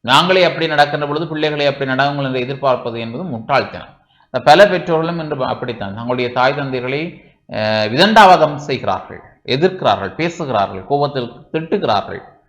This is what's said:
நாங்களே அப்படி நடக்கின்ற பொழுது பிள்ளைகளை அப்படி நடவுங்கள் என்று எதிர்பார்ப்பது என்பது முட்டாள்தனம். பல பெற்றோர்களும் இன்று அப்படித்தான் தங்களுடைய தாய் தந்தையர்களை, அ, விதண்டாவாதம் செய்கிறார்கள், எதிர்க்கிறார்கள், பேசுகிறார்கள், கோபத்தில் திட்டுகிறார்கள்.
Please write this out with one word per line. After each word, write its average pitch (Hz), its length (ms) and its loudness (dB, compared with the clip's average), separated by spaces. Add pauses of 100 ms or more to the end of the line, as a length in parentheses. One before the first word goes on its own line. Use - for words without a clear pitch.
நாங்களே 175 440 4
அப்படி 160 220 0
நடக்கின்ற 147 400 2
பொழுது 151 220 -4
பிள்ளைகளை 151 380 -2
அப்படி 135 240 -2
நடவுங்கள் 139 340 0
என்று 131 160 -2
எதிர்பார்ப்பது 123 600 -2
என்பது 117 240 -8
முட்டாள்தனம். 120 680 -4 (500)
பல 170 220 8
பெற்றோர்களும் 170 520 -2
இன்று 147 260 -4
அப்படித்தான் 110 500 -6
தங்களுடைய 120 380 -4
தாய் 127 240 2
தந்தையர்களை, 135 640 -6 (340)
அ, 107 340 0
விதண்டாவாதம் 175 680 6
செய்கிறார்கள், 104 680 -6 (260)
எதிர்க்கிறார்கள், 120 680 0
பேசுகிறார்கள், 113 720 -4
கோபத்தில் 139 440 -2 (220)
திட்டுகிறார்கள். 160 680 -2 (280)